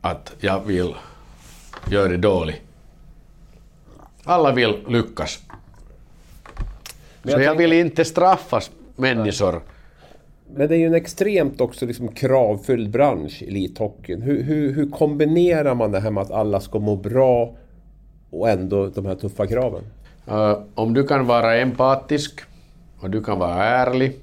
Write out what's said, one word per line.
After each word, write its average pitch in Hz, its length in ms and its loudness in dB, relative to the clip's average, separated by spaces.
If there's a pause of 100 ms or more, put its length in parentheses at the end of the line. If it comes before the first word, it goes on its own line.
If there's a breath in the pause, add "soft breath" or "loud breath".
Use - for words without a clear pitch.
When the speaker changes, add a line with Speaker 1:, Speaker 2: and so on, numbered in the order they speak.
Speaker 1:
att - 400 -6
jag 95 200 -2
vill 90 340 -2 (960 loud breath)
göra 98 180 2
det 90 80 0
dåligt. 87 440 0 (1600)
Alla 160 280 2
vill 113 360 0
lyckas. 113 500 -2 (1800 soft breath)
Speaker 2:
Men 139 100 -2
Speaker 1:
Så 143 60 2
Speaker 2:
jag - 20 4
Speaker 1:
jag 139 60 4
Speaker 2:
tänker 156 120 2
Speaker 1:
vill 165 140 6
inte 165 320 4
straffas 170 680 2 (260)
människor. 104 640 0 (920 soft breath)
Speaker 2:
Men 143 140 0
det 160 60 2
är 170 40 4
ju 165 80 4
en 165 80 2
extremt 170 680 0
också 123 260 -2
liksom 117 220 -8
kravfylld 117 840 0
bransch, 113 520 0
elithockeyn. 98 800 -6
Hur, 143 200 -2
hur, 147 320 -2
hur 143 160 -2
kombinerar 151 840 2
man 113 180 0
det 95 80 0
här 107 100 -2
med 101 120 -2
att - 80 -6
alla 104 300 0
ska - 180 -6
må 104 180 0
bra 120 580 2 (760 soft breath)
och 92 200 -2
ändå 98 360 0
de 95 200 -6
här 95 80 -4
tuffa 101 320 -6
kraven? 110 360 -2 (440 soft breath)
Speaker 1:
Eh, 107 320 2 (160)
om 113 200 0
du 135 120 4
kan 135 200 2
vara 117 300 4
empatisk 131 840 0 (600 soft breath)
och 92 100 -8
du 110 140 -2
kan 101 140 -4
vara 90 260 0
ärlig 127 580 2